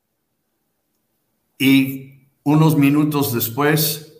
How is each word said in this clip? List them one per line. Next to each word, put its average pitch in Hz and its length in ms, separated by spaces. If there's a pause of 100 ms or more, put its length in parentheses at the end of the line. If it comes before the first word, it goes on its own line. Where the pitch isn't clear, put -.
(1600)
Y - 680 (160)
unos 151 320
minutos 143 560
después 123 880